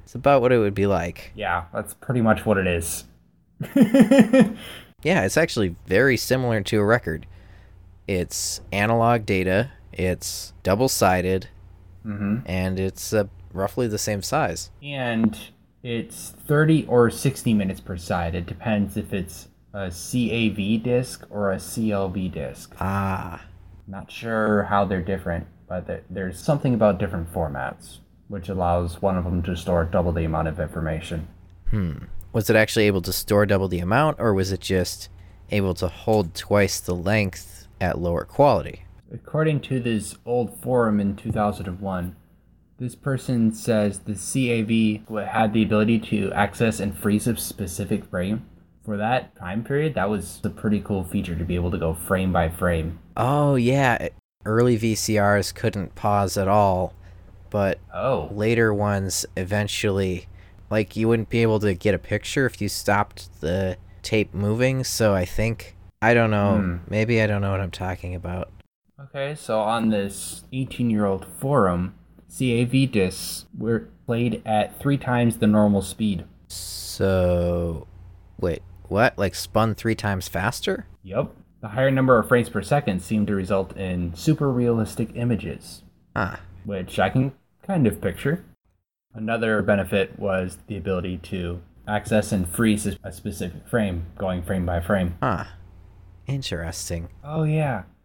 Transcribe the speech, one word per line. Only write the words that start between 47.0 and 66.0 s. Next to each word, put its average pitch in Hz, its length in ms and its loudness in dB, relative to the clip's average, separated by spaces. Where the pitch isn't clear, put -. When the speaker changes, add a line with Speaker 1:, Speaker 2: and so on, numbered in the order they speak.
Speaker 2:
a 117 120 2
specific 98 640 -6
frame. 98 400 -4
For 104 140 -6
that 117 380 -2
time 98 280 -6
period, 143 300 -2
that 98 160 0
was 95 340 -6
a 101 60 -2
pretty 104 300 0
cool 95 240 -4
feature 90 300 -4
to 82 100 -4
be 87 100 -2
able 87 160 0
to 90 80 -2
go 82 160 0
frame 92 380 0
by 85 180 2
frame. 82 480 -2
Speaker 1:
Oh, 143 380 2
yeah. 127 540 2
Early 117 320 4
V 110 180 0
C 107 240 0
Rs 101 340 2
couldn't 101 420 -4
pause 101 420 0
at 98 100 0
all, 95 460 4
but 98 300 0
Speaker 2:
Oh. 98 380 -2
Speaker 1:
later 110 440 2
ones 101 500 0
eventually, 98 880 -2
like, - 260 -2
you 110 120 0
wouldn't 113 220 2
be 117 100 2
able 110 200 4
to 101 120 2
get 92 220 2
a 85 40 -2
picture - 460 -2
if - 160 -4
you 104 80 -2
stopped - 720 -2
the 92 380 -2
tape 107 320 0
moving, 123 500 0
so 107 300 2
I 92 100 2
think, 110 500 -4